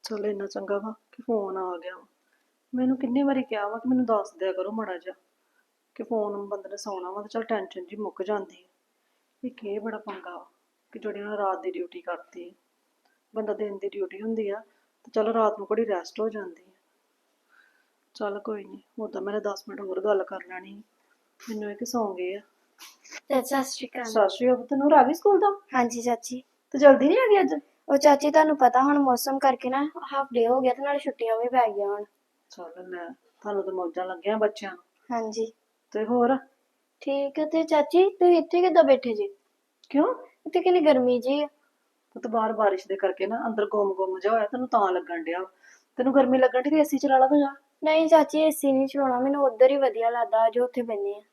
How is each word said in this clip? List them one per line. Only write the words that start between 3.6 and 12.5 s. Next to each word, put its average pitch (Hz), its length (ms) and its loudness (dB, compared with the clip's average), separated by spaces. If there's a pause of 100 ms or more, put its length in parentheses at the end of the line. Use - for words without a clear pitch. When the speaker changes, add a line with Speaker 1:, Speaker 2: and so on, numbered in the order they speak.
Speaker 1:
ਵਾ 220 100 -8
ਕਿ 240 120 -6
ਮੈਨੂੰ 254 160 2
ਦੱਸ 214 280 -2
ਦਿਆ 185 180 -4
ਕਰੋ 185 200 -6
ਮਾੜਾ 208 260 -8
ਜਿਹਾ 185 180 -16 (800)
ਕਿ 226 80 -14
ਫੋਨ 202 460 -6
ਬੰਦੇ 196 200 -10
ਨੇ 196 80 -12
ਸੌਣਾ 185 340 -10
ਵਾ 202 100 -12
ਤੇ 208 60 -16
ਚੱਲ 226 160 -8
ਟੈਨਸ਼ਨ 190 420 -8
ਜੀ 208 100 -16
ਮੁੱਕ 202 280 -10
ਜਾਂਦੀ 202 320 -6
ਹੈ। - 140 -20 (760)
ਇੱਕ 247 200 -14
ਇਹ 208 160 -6
ਬੜਾ 214 180 -10
ਪੰਗਾ 185 400 -14
ਵਾ 175 80 -20 (460)
ਕਿ 220 80 -18
ਜਿਹੜੀ 208 220 -10
ਉਹਨਾਂ 208 160 -8
ਰਾਤ 190 240 -4
ਦੀ 185 100 -6
ਡਿਊਟੀ 175 300 -12
ਕਰਤੀ 175 480 -12
ਹੈ। 196 60 -20 (800)